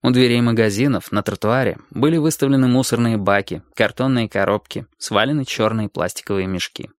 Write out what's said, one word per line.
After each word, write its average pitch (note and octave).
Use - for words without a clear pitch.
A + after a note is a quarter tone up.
У B2+
дверей B2
магазинов A#2
на G#2
тротуаре G#2+
были D3+
выставлены C#3
мусорные A#2+
баки, G2
картонные A#2+
коробки, G2+
свалены B2+
черные A2
пластиковые F#2+
мешки. -